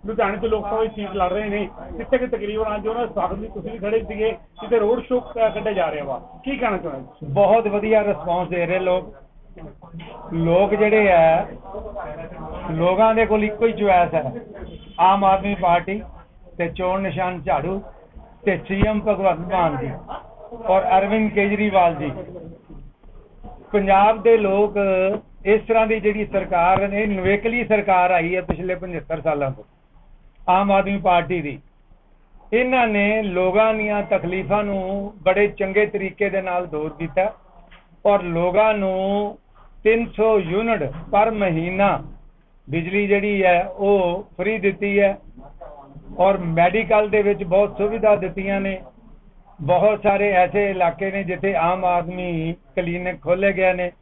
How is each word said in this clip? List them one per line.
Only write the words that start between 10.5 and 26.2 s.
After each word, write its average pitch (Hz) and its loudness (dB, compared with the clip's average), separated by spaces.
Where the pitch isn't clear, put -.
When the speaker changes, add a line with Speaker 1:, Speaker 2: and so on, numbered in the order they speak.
Speaker 2:
ਜਿਹੜੇ 208 4
ਆ, 165 4
ਲੋਕਾਂ 185 4
ਦੇ 220 4
ਕੋਲ 214 0
ਇੱਕੋ 214 0
ਹੀ 226 2
ਚੁਆਇਸ 185 2
ਹੈ, - -2
ਆਮ 196 6
ਆਦਮੀ 196 2
ਪਾਰਟੀ 180 0
ਤੇ 170 -2
ਚੋਣ 185 -4
ਨਿਸ਼ਾਨ 180 -4
ਝਾੜੂ 165 -2
ਤੇ 185 0
ਸੀ 196 0
ਐਮ 214 0
ਭਗਵੰਤ 180 0
ਮਾਨ 165 0
ਜੀ 135 -6
ਔਰ 190 4
ਅਰਵਿੰਦ 208 0
ਕੇਜਰੀਵਾਲ 202 2
ਜੀ। 151 -6
ਪੰਜਾਬ 202 4
ਦੇ 226 8
ਲੋਕ 202 2
ਇਸ 214 4
ਤਰ੍ਹਾਂ 226 4
ਦੀ 220 0
ਜਿਹੜੀ 208 0